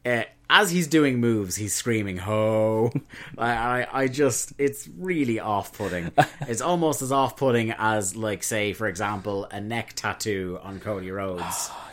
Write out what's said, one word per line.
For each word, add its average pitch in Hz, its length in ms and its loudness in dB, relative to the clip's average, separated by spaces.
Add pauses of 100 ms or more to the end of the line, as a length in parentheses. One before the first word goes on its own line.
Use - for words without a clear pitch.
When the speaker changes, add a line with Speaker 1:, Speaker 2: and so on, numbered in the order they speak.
Speaker 1:
Uh, 117 160 2 (260)
as 190 220 6
he's 175 160 2
doing 139 340 4
moves, 110 360 2
he's 101 180 -4
screaming, 107 440 0
"Ho." 110 720 2 (240)
<laughs> - 240 -14
I, 117 140 2 (300)
I, - 40 -4 (160)
I 135 60 4
just, 131 480 0
it's 139 400 -2
really 156 440 0
off-putting. 95 760 -2
Speaker 2:
<laughs> - 320 2
Speaker 1:
It's 117 140 -2
almost 165 400 2
as 131 100 -2
off-putting 123 640 2
as, 107 380 0
like, 107 260 -4
say, 104 300 0
for 107 160 -2
example, 101 560 -4
a 101 160 -10
neck 110 340 -6
tattoo 95 680 -4
on 95 180 -12
Cody 95 300 -6
Rhodes. 95 640 -4
Speaker 2:
<sighs> - 60 -12 (120)